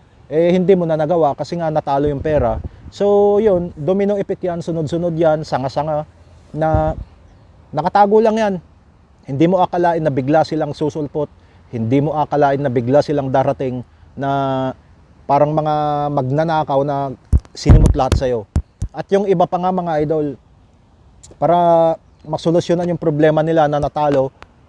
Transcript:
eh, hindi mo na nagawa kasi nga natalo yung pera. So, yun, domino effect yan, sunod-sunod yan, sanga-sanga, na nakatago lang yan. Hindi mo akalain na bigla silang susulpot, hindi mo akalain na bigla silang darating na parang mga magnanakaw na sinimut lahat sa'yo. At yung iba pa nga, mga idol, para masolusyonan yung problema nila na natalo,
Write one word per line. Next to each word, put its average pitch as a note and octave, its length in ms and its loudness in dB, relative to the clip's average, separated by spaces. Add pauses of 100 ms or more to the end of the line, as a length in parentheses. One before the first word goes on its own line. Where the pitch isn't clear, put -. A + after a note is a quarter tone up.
(280)
eh, E3 240 2
hindi F#3 240 4
mo F3 80 -2
na D#3+ 160 -2
nagawa D#3 360 0
kasi D#3 200 -8
nga E3 160 -4
natalo D3 400 0
yung C#3 80 -6
pera. B2 400 0 (320)
So, G3+ 480 2
yun, F3+ 360 0
domino G3 440 0
effect F#3+ 240 -6
yan, F3 160 -4
sunod-sunod E3 560 -4
yan, D#3 280 2
sanga-sanga, D3 600 -4 (480)
na D#3 440 0 (760)
nakatago G3+ 480 4
lang A3 200 2
yan. G#3 140 0 (760)
Hindi C#3 200 2
mo F#3 120 2
akalain F3 400 2
na D#3 120 0
bigla C#3+ 360 2
silang D#3 240 -4
susulpot, D3 560 -4 (440)
hindi A#2+ 280 0
mo D3 160 -2
akalain D3 440 0
na C#3+ 120 -2
bigla B2+ 320 2
silang C#3+ 240 -2
darating C3 560 -2 (320)
na C3+ 560 -4 (560)
parang D3 240 2
mga D3+ 640 -2
magnanakaw D3 720 -2
na C#3 240 -4 (400)
sinimut - 400 4
lahat C3 240 0
sa'yo. B2 320 -2 (480)
At D3+ 160 -10
yung G3 160 2
iba F3+ 160 2
pa F3 160 -2
nga, F3+ 120 -2
mga E3+ 360 -2
idol, D3+ 320 -4 (960)
para E3 600 2 (280)
masolusyonan E3+ 640 0
yung E3+ 120 -4
problema D#3 440 2
nila D#3+ 240 2
na D3 160 -2
natalo, C#3+ 480 0 (380)